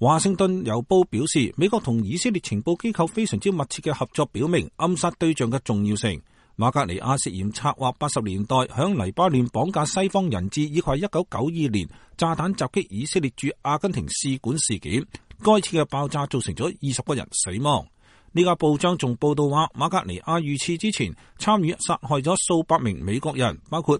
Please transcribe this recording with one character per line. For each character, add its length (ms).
華 180
盛 160
頓 300
郵 220
報 180
表 220
示， 320
美 100
國 100
同 240
以 140
色 140
列 100
情 220
報 180
機 100
構 160
非 200
常 120
之 140
密 60
切 140
嘅 100
合 220
作， 180
表 160
明 280
暗 200
殺 160
對 220
象 160
嘅 120
重 220
要 100
性。 280
馬 140
格 160
尼 140
亞 220
涉 80
嫌 220
策 160
劃 300
八 100
十 140
年 240
代 100
響 480
黎 80
巴 160
嫩 200
綁 220
架 140
西 240
方 220
人 180
質， 140
以 180
及 240
一 20
九 240
九 80
二 320
年 160
炸 180
彈 200
襲 160
擊 180
以 160
色 160
列 160
駐 120
阿 160
根 160
廷 160
使 300
館 200
事 200
件。 280
該 180
次 160
嘅 100
爆 220
炸 180
造 120
成 160
咗 100
二 300
十 80
個 120
人 180
死 300
亡。 240
呢 120
家 120
報 220
章 180
仲 220
報 160
道 160
話， 240
馬 160
格 160
尼 140
亞 200
遇 160
刺 220
之 140
前 220
參 240
與 140
殺 160
害 200
咗 120
數 160
百 160
名 260
美 160
國 140
人， 240
包 140
括 180